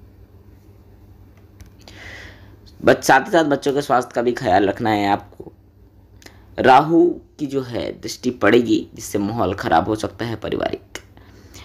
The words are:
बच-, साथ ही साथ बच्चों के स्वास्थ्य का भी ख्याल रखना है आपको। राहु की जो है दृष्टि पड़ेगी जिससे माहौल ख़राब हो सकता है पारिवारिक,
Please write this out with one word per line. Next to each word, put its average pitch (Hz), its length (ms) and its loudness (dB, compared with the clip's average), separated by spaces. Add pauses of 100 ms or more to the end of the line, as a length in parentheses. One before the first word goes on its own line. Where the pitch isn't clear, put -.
(2750)
बच-, - 200 2
साथ 135 240 4
ही 104 40 -8
साथ 165 120 4
बच्चों 143 300 0
के 143 80 -2
स्वास्थ्य 127 340 -2
का 123 60 -2
भी 120 100 0
ख्याल 104 380 0
रखना 110 200 -4
है 104 180 0
आपको। - 440 -4 (1080)
राहु 156 500 6
की - 360 -10
जो 135 160 -4
है 98 400 -8
दृष्टि - 280 -6
पड़ेगी 110 640 2
जिससे - 240 -8
माहौल 104 340 -2
ख़राब 95 340 0
हो 110 80 -2
सकता 107 300 -8
है 117 100 -8
पारिवारिक, - 640 -8 (680)